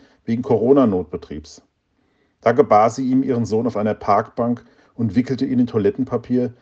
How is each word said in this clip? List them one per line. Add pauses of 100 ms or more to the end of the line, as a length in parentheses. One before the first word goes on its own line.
(240)
wegen
Corona-Notbetriebs. (800)
Da
gebar
sie
ihm
ihren
Sohn
auf
einer
Parkbank (320)
und
wickelte
ihn
in
Toilettenpapier